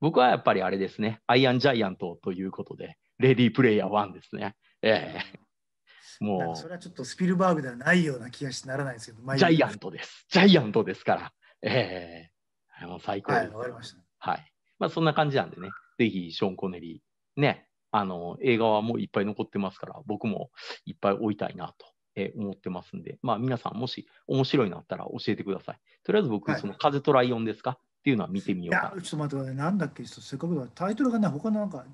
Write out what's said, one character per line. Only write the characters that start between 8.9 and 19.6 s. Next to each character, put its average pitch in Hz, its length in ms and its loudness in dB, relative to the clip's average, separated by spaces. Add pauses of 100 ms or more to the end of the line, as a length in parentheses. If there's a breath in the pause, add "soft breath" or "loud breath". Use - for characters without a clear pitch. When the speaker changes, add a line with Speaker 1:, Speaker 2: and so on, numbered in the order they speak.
Speaker 2:
い 123 40 -12
で 117 60 -16
す - 60 -16
け 117 60 -20
ど、 113 100 -20
ま 131 100 -6
あ、 135 40 0
Speaker 1:
ジ 135 80 6
ャ 170 60 6
イ 156 140 6
ア 110 40 2
ン - 100 -8
ト - 120 -10
で - 120 -14
す。 - 260 -18
ジ - 100 4
ャ 185 80 10
イ 180 120 10
ア 139 40 6
ン 107 80 -2
ト 107 140 2
で 92 100 -4
す - 100 -14
か 95 120 2
ら。 - 160 -10 (300 soft breath)
え 90 680 -4 (500)
え。 87 60 -12
も 90 100 -12
う 85 40 -16
最 101 220 -4
高 - 100 -4
で - 60 2
す。 110 60 0
Speaker 2:
は 107 60 -8
い、 104 40 -16
わ 113 80 -8
か 123 60 -6
り 123 40 -10
ま 120 100 -18
し - 100 -16
た。 - 60 -20 (200)
Speaker 1:
は 85 180 -4
い。 - 160 -20 (260)
ま 185 100 0
あ、 - 20 -2
そ 170 100 -4
ん 165 40 4
な 151 100 4
感 156 160 2
じ 135 60 -2
な 104 80 2
ん 80 60 -10
で 82 100 -16
ね。 95 100 -12 (260)
ぜ 113 140 2
ひ、 87 220 -6
シ - 120 -4
ョ 101 40 0
ー - 20 -2
ン・ 92 60 -10
コ 98 120 -6
ネ 87 120 -10
リ 80 220 -14 (360)
ー。 - 20 -4
ね。 135 280 -2 (240)
あ 104 120 0
の、 90 380 -6
映 120 160 4
画 113 100 4
は 107 140 4
も 117 140 -2
う 113 40 -4
い - 60 -4
っ - 20 -20
ぱ 104 140 0
い - 20 0
残 104 200 -4
っ - 40 -6
て - 100 -6
ま 95 120 -2